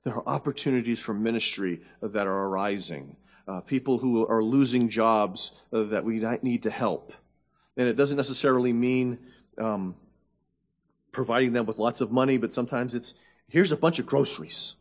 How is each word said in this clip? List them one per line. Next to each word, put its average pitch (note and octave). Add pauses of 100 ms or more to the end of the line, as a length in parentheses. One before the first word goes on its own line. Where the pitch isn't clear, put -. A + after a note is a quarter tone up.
There B2
are A#2+
opportunities C3
for -
ministry G#2 (180)
that G2+
are G2
arising, F#2+ (340)
uh, F#2
people C3
who A#2+
are A2+
losing B2
jobs, G#2+
uh, A2
that G#2
we A2+
ni-, A2+
need A#2+
to A2
help. - (640)
And B2
it A2
doesn't C#3+
necessarily B2+
mean, B2 (400)
um, G2 (1120)
providing B2
them A#2
with A2
lots A#2
of A2
money, C3
but A2
sometimes A#2+
it's, A#2+ (340)
"Here's E3+
a -
bunch E3
of -
groceries. -